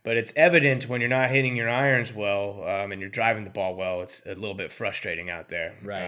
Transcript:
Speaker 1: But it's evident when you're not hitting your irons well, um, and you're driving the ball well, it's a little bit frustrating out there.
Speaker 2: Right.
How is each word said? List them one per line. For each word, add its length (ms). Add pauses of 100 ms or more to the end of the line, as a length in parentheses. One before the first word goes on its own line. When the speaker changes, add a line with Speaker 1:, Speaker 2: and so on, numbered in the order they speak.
Speaker 1:
But 140
it's 180
evident 540
when 100
you're 100
not 200
hitting 260
your 140
irons 420
well, 560
um, 240
and 80
you're 100
driving 360
the 40
ball 280
well, 240
it's 240
a 100
little 200
bit 180
frustrating 560
out 180
there. 340
Speaker 2:
Right. 260